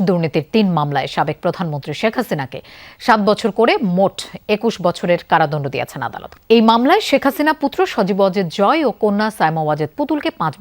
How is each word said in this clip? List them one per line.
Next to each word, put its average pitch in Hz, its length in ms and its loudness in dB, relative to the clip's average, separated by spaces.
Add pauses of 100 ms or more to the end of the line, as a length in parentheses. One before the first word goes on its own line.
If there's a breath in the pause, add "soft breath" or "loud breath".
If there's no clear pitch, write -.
দুর্নীতির 170 500 0
তিন 208 200 2
মামলায় 147 340 -2
সাবেক 151 340 -2
প্রধানমন্ত্রী 156 540 -4
শেখ 220 220 -2
হাসিনাকে 170 440 -6 (380 loud breath)
সাত 220 220 2
বছর 208 300 2
করে 247 320 2
মোট 185 400 0 (260)
একুশ 214 340 -2
বছরের 175 360 0 (100)
কারাদণ্ড 151 400 0
দিয়েছেন 127 340 -8
আদালত। - 320 -10 (140)
এই 226 120 6
মামলায় 233 400 4
শেখ 277 240 0
হাসিনা 294 280 0
পুত্র 311 340 -2
সজীব 196 340 -2
অজেদ 196 280 2
জয় 240 360 2
ও 247 60 2
কন্যা 208 480 0
সাইমা 160 240 0
ওয়াজেদ 151 340 -2
পুতুলকে 294 340 -2
পাঁচ 160 300 -6